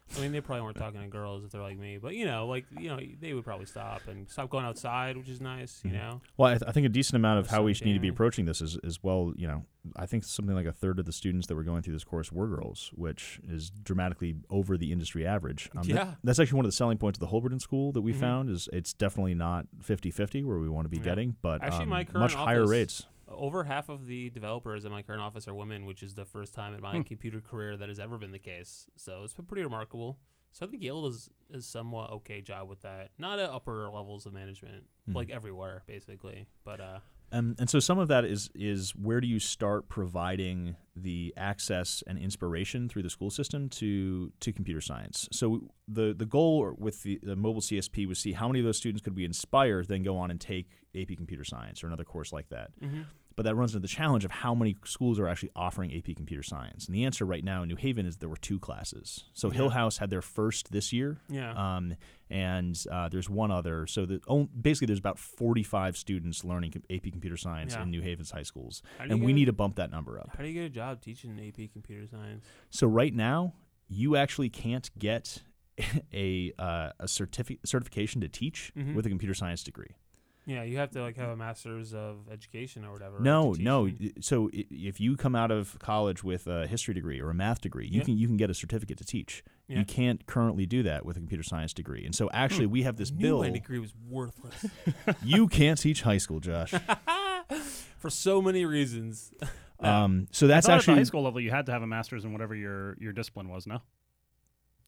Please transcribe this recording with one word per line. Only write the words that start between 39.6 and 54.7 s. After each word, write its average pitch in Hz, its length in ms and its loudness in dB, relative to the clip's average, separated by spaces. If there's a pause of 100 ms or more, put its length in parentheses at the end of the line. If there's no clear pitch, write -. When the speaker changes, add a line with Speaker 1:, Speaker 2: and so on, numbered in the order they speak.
Speaker 2:
providing 90 840 -2 (200)
the 87 400 -4
access 95 720 -2
and 92 120 -6
inspiration 95 720 -4
through 101 140 -4
the 87 80 -4
school 98 180 -6
system 143 400 -4
to, 95 720 -2
to 113 140 -4
computer 82 260 -4
science? 55 500 -8
So 113 380 0 (180)
the, 107 280 2
the 110 100 -4
goal 143 540 4
with 104 240 -4
the, 101 200 -2
the 98 140 -4
mobile 110 240 0
C 104 160 -2
S 95 120 -2
P 101 180 -2
was 92 120 -4
see 98 140 -4
how 110 160 -2
many 131 120 2
of 117 40 2
those 113 140 2
students 107 260 -4
could 98 100 -4
we 90 120 -4
inspire 101 560 2
to 90 60 -6
then 95 140 0
go 95 140 0
on 90 140 -2
and 87 100 -6
take 92 300 -8 (240)
A 92 100 -4
P 85 120 -8
Computer 78 280 -8
Science 57 400 -12
or 82 40 -6
another 82 160 -6
course - 280 -10
like 73 160 -8
that. 57 220 -10 (100)
Speaker 1:
Mm-hmm. 147 220 -8 (340)
Speaker 2:
But 110 80 -2
that 110 100 2
runs 120 180 4
into 101 100 -2
the 95 120 -4
challenge 139 300 4
of 92 80 -4
how 123 200 -2
many 110 220 4 (100)